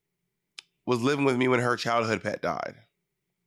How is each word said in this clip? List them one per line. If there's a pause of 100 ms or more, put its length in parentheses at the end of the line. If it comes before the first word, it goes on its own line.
(880)
was
living
with
me
when
her
childhood
pet
died. (720)